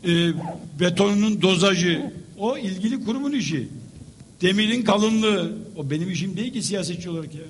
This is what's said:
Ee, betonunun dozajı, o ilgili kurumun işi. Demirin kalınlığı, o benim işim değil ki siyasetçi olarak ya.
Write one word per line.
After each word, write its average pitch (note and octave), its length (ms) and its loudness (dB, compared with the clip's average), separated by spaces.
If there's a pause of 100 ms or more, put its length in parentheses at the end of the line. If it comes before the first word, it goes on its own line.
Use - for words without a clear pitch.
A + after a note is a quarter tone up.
Ee, E3+ 260 4 (500)
betonunun G3+ 600 4
dozajı, F3+ 720 4 (260)
o A#3 200 -2
ilgili G#3+ 460 -4
kurumun C4+ 280 -2
işi. D#3 360 -2 (720)
Demirin G#3+ 400 2
kalınlığı, G#3 680 4 (240)
o C#3 140 -6
benim E3 200 -2
işim F3+ 260 -4
değil A#3 160 -4
ki G#3+ 100 -4
siyasetçi F3 480 -4
olarak D#3+ 240 -8
ya. D3 160 -14